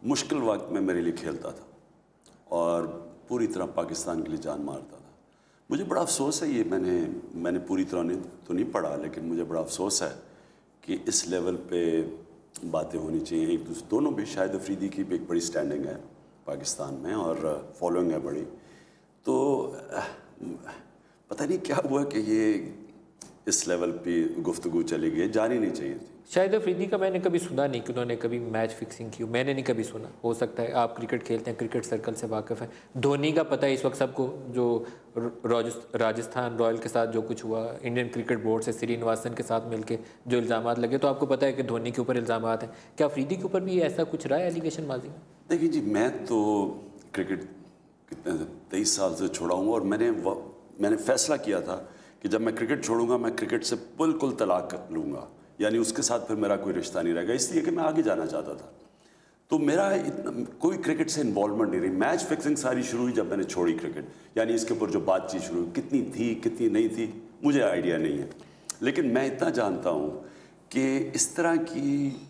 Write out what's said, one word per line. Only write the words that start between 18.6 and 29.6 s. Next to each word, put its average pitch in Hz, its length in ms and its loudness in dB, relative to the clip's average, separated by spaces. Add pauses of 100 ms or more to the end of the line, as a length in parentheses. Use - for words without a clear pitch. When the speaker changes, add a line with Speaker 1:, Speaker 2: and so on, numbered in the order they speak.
Speaker 1:
तो, 131 360 2 (280)
अ, - 140 -4 (1300)
पता 147 140 -4
नहीं 175 140 0
क्या 143 180 -2
हुआ 143 280 2
कि 110 160 -2
ये 107 540 4 (760)
इस 87 200 2
level 87 220 2
पे 85 520 0
गुफ्तगू 85 400 0
चली 80 280 0
गई, 82 180 0
जानी 113 300 2
नहीं 101 120 2
चाहिए 69 240 -6
थी। - 160 -14 (200)
Speaker 2:
शाहिद 190 240 4
अफरीदी 185 320 0
का 196 120 0
मैंने 190 220 2
कभी 175 180 2
सुना 143 280 0
नहीं 123 160 -2
कि 123 100 -6
उन्होंने 120 240 0
कभी 117 220 -2
match 113 320 0
fixing 113 400 -10
की, 113 140 -6
मैंने 123 300 0
नहीं 135 100 -2